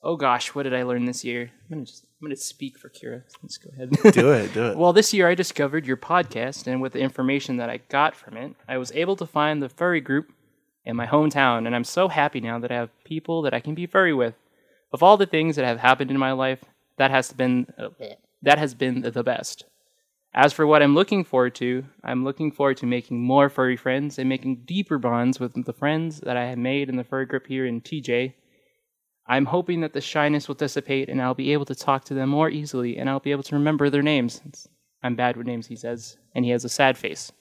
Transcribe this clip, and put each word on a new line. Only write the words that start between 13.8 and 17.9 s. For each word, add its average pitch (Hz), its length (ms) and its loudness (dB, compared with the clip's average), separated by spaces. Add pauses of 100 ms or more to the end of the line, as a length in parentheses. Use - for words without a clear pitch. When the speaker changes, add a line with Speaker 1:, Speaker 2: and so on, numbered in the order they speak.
Speaker 1:
furry 180 260 2
with. 123 220 0 (580)
Of 139 100 0
all 196 140 10
the 196 80 4
things 160 320 0
that 139 80 0
have 120 160 0
happened 131 300 0
in 135 80 0
my 135 140 0
life, 131 300 -2 (360)
that 135 120 4
has 131 220 2
been, 127 340 0 (120)
uh, 110 100 -10 (540)